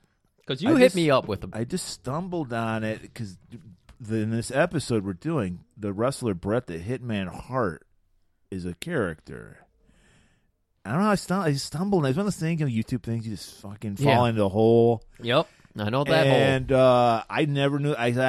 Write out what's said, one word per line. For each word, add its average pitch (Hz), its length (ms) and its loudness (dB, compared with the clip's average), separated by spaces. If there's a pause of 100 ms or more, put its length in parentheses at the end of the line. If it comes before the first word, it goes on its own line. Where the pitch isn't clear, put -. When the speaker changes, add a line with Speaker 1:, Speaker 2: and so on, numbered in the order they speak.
(460)
Speaker 1:
'Cause 135 160 -6
you 214 80 2
Speaker 2:
I 320 100 6
Speaker 1:
hit 247 80 8
Speaker 2:
just, 180 100 0
Speaker 1:
me 165 120 4
up 131 180 4
with 101 140 -4
them. 95 120 -10
Speaker 2:
I 110 100 -6
just 151 240 -6
stumbled 165 680 -6
on 113 300 -2
it 107 300 -6
'cause 98 240 -10 (640)
the, 110 180 -4
in 107 120 0
this 117 220 -4
episode 131 520 0
we're 98 100 -4
doing, 98 480 -4 (140)
the 104 160 -6
wrestler 117 420 -2
Bret 101 340 -2
the 82 120 -8
Hitman 110 480 -6
Hart 107 580 -6 (640)
is 90 140 -8
a 87 100 -6
character. 82 880 -6 (1200)
I 92 80 -6
don't 165 80 2
know. 214 80 4
I 202 60 4
stum-, 180 260 -2
I 156 120 2
stumbled. 165 520 0
It's 131 120 2
one 190 40 0
of 202 120 -2
those - 60 -12
things, 165 220 -2
you 151 60 0
know, 127 40 -2
YouTube 113 320 -2
things. 113 240 -6
You 110 80 -8
just - 260 -16
fucking 104 360 -10
fall 135 80 -4 (200)
Speaker 1:
Yeah. 117 40 2
Speaker 2:
into 110 140 0
a 98 60 2
hole. 113 540 4 (180)
Speaker 1:
Yep. 123 260 0 (300)
I 104 120 -4
know 135 160 0
that 160 200 4
hole. 135 100 4
Speaker 2:
And, 135 360 2
uh, 123 580 6
I 127 160 0
never 143 340 0
knew. 147 140 0
I, 120 140 -2 (220)